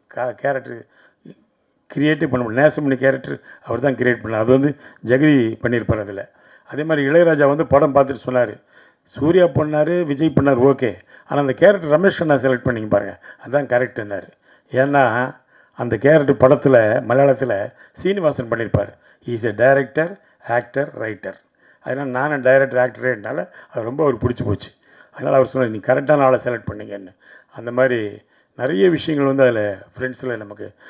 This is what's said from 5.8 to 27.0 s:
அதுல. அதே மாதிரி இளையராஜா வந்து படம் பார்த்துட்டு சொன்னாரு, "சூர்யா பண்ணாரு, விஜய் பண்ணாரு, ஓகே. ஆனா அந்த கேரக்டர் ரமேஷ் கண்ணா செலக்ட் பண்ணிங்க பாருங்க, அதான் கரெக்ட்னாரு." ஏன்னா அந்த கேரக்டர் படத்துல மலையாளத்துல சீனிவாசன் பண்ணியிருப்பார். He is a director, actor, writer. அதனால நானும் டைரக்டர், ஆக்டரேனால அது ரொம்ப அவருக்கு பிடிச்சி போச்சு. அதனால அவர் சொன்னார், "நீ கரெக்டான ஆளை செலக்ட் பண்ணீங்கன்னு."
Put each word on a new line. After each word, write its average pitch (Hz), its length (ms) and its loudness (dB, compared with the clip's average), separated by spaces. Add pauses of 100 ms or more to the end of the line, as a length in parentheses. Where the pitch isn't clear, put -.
அதுல. 98 320 -10 (340)
அதே 139 180 -8
மாதிரி 147 260 0
இளையராஜா 160 380 4
வந்து 147 200 0
படம் 143 280 4
பார்த்துட்டு 135 300 2
சொன்னாரு, 123 360 -2 (420)
"சூர்யா 170 420 2
பண்ணாரு, 151 580 0
விஜய் 143 320 -2
பண்ணாரு, 135 380 2
ஓகே. 127 220 -4 (300)
ஆனா 143 160 -4
அந்த 135 120 -2
கேரக்டர் 165 460 2
ரமேஷ் 185 180 2
கண்ணா 156 180 0
செலக்ட் 127 300 0
பண்ணிங்க 113 220 -4
பாருங்க, 101 320 -2 (280)
அதான் 135 180 -2
கரெக்ட்னாரு." 113 640 -6 (440)
ஏன்னா 131 640 0 (360)
அந்த 120 260 -6
கேரக்டர் 139 520 4
படத்துல 139 260 4 (320)
மலையாளத்துல 120 680 0 (180)
சீனிவாசன் 170 540 -4
பண்ணியிருப்பார். 110 480 -4 (320)
He - 40 -10
is 117 180 -4
a 104 80 -4
director, 139 640 0 (280)
actor, 123 520 -4
writer. 104 340 -10 (460)
அதனால 135 300 -8
நானும் 135 320 -4
டைரக்டர், 127 500 2
ஆக்டரேனால 120 580 -6 (220)
அது 117 120 -8
ரொம்ப 135 200 -4
அவருக்கு 123 260 0
பிடிச்சி 123 160 -6
போச்சு. 101 260 -6 (400)
அதனால 139 240 -2
அவர் 131 120 4
சொன்னார், 127 240 -2
"நீ 110 60 -8
கரெக்டான 139 460 2
ஆளை 131 200 4
செலக்ட் 120 280 -6
பண்ணீங்கன்னு." 101 440 -14 (400)